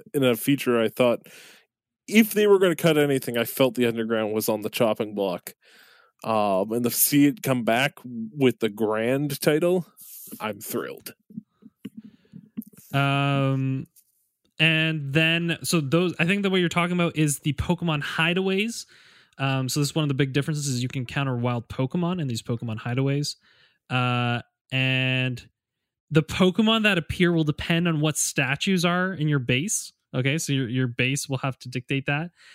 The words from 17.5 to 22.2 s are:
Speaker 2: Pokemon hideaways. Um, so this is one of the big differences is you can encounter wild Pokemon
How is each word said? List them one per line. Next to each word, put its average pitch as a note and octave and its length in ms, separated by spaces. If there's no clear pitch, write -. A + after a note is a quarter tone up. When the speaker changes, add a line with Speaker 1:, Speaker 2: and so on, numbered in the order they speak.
Speaker 2:
Pokemon D#3+ 480
hideaways. F#3+ 840
Um, C3+ 300
so D3 120
this C#3+ 100
is - 40
one D#3+ 100
of D3 40
the C#3 60
big C3+ 180
differences C#3+ 340
is B2+ 160
you B2+ 60
can C3+ 120
encounter C3 360
wild A#2+ 320
Pokemon F3 540